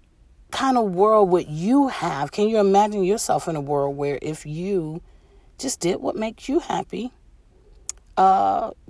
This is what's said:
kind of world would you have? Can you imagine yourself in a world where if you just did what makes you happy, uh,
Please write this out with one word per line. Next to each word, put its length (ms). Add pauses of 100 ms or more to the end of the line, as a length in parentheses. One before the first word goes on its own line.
(500)
kind 260
of 160
world 380
would 180
you 400
have? 440
Can 160
you 100
imagine 460
yourself 440
in 80
a 40
world 360
where 240
if 240
you 580 (560)
just 220
did 200
what 160
makes 320
you 120
happy, 520 (1040)
uh, 560 (180)